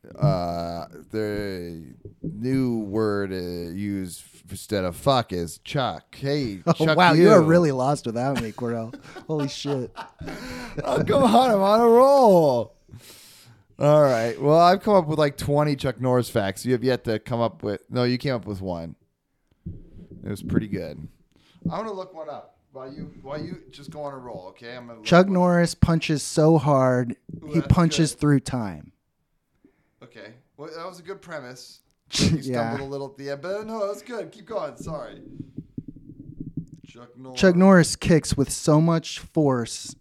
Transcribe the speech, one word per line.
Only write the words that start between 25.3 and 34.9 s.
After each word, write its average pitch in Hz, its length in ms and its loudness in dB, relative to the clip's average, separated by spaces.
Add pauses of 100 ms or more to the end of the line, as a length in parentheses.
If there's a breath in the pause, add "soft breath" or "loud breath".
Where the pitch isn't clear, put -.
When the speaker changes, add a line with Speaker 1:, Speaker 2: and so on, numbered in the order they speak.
Speaker 1:
up. 180 40 2
Speaker 2:
Norris 175 340 2
punches 160 500 0
so 160 340 4
hard, 127 580 2 (260)
Speaker 1:
Ooh, - 40 -18
Speaker 2:
he 170 140 0
Speaker 1:
that's - 120 -2
Speaker 2:
punches 165 400 2
Speaker 1:
good. - 80 -14
Speaker 2:
through 147 200 4
time. 101 520 -8 (1120)
Speaker 1:
Okay. 113 300 -20 (240)
Well, 156 200 -16
that 170 100 -12
was 175 120 -14
a 175 40 -20
good 185 200 -14
premise. 135 580 -16 (300)
Speaker 2:
<laughs> - 0 -
Speaker 1:
You - 320 0
stumbled 131 40 -10
Speaker 2:
Yeah. 120 360 -4
Speaker 1:
a 135 60 -12
little 139 220 -10
at 139 80 -20
the 139 120 -12
end, 139 120 -8
but 202 240 -8
no, 220 140 -10
that 196 80 -2
was 208 140 -10
good. 214 300 -12
Keep 202 140 -20
going. 165 320 -8
Sorry. 123 420 -12 (1700)